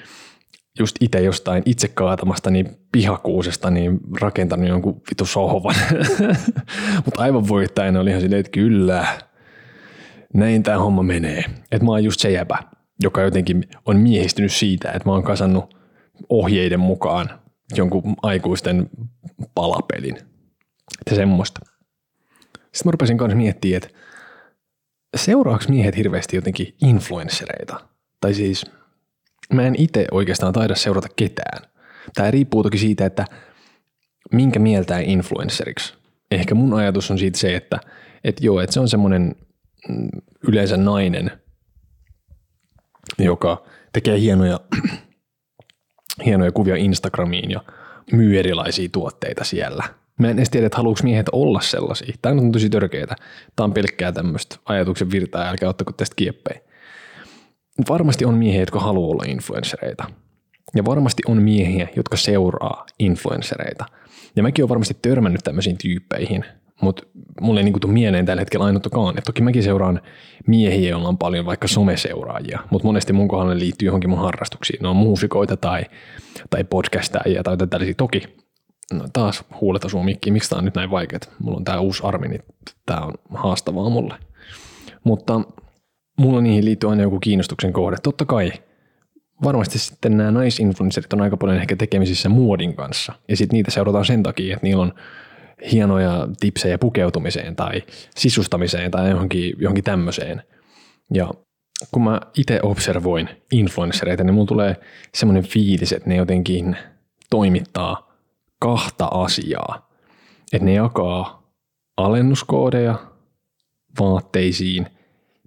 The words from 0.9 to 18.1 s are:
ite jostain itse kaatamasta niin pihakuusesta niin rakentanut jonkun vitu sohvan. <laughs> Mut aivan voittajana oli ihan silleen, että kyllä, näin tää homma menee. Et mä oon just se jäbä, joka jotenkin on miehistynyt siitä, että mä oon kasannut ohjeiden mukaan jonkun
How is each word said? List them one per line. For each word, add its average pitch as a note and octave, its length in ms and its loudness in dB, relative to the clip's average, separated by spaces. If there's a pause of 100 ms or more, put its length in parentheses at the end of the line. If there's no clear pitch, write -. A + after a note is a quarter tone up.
ite A2+ 200 2
jostain F#2 460 0
itse A#2+ 220 0
kaatamasta F#2 640 -2
niin F#2 280 0 (140)
pihakuusesta F#2 800 0
niin F2 300 0 (200)
rakentanut F2+ 480 0
jonkun F2+ 420 -2
vitu - 160 -4
sohvan. G2 480 0 (680)
<laughs> G#3 640 -4
Mut - 140 -4
aivan A#2+ 300 2
voittajana G2 520 2
oli G2 100 2
ihan F#2 120 0
silleen, G2 180 2
että F#2+ 120 -4
kyllä, F#2+ 540 2 (1300)
näin A2 280 4
tää G#2 160 2
homma F#2+ 240 2
menee. E2+ 420 -2 (280)
Et G2+ 100 2
mä A#2 80 4
oon G#2+ 140 2
just G#2+ 160 0
se G#2+ 100 0
jäbä, F2 280 -2 (440)
joka F#2+ 200 0
jotenkin F#2 420 0 (220)
on G2+ 100 4
miehistynyt G2+ 560 4
siitä, F#2+ 400 0
että F#2 160 -2
mä G2 40 4
oon F#2+ 100 2
kasannut F#2+ 540 0 (520)
ohjeiden F#2 520 2
mukaan F2+ 500 0 (460)
jonkun F#2 460 0